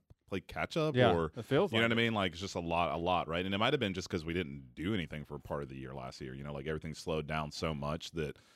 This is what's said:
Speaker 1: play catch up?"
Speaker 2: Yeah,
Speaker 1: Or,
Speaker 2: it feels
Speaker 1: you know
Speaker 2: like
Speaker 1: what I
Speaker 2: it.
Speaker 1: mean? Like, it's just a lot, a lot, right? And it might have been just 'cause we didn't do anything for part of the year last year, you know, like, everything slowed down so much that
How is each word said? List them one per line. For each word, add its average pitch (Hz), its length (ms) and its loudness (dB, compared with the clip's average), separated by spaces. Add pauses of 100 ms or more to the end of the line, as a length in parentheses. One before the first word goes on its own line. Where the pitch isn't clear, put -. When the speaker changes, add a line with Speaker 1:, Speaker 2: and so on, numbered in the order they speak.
(280)
Speaker 1:
play 95 120 -4
catch - 360 -4
up?" 151 200 2
Speaker 2:
Yeah, 120 160 8
Speaker 1:
Or, 82 240 2
Speaker 2:
it 120 80 -8
feels 160 260 4
Speaker 1:
you 110 80 2
know 113 40 6
Speaker 2:
like 117 80 4
Speaker 1:
what 113 80 4
I - 20 6
Speaker 2:
it. 117 60 4
Speaker 1:
mean? 113 80 2
Like, 95 180 2
it's 82 80 -10
just 98 160 -6
a 90 40 0
lot, 85 320 2
a 76 40 0
lot, 85 320 2
right? 87 180 0
And 98 80 0
it 98 40 2
might 120 160 4
have 147 60 2
been 98 140 0
just 90 160 -4
'cause 82 140 -2
we 82 80 -2
didn't 71 420 -4
do 85 200 0
anything 76 300 -4
for 73 140 -8
part 73 240 -4
of 67 60 -8
the 67 80 -10
year 65 180 -8
last 64 260 -10
year, 65 140 -8
you 69 80 -10
know, 71 120 -6
like, 69 120 -6
everything 78 280 -4
slowed 78 340 -2
down 76 240 -2
so 80 220 -2
much 73 380 -4
that 78 240 -4 (200)